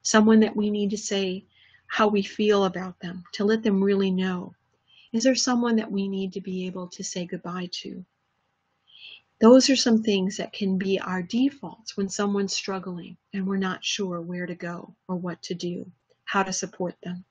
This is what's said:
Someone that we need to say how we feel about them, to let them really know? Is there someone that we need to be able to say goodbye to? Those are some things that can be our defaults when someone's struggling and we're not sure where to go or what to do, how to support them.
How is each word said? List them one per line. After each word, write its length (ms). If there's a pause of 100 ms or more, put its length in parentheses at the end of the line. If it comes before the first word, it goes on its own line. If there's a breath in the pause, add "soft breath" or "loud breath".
Someone 380
that 160
we 140
need 200
to 80
say 460 (420 soft breath)
how 220
we 140
feel 420
about 360
them, 320
to 120
let 180
them 200
really 280
know? 440 (580 soft breath)
Is 120
there 100
someone 420
that 140
we 180
need 260
to 60
be 260
able 220
to 140
say 240
goodbye 460
to? 320 (1400 loud breath)
Those 280
are 80
some 260
things 340
that 160
can 260
be 220
our 220
defaults 760
when 120
someone's 440
struggling 640 (180)
and 120
we're 100
not 280
sure 360
where 260
to 80
go 400 (140)
or 80
what 260
to 120
do, 360 (360)
how 160
to 100
support 500
them. 280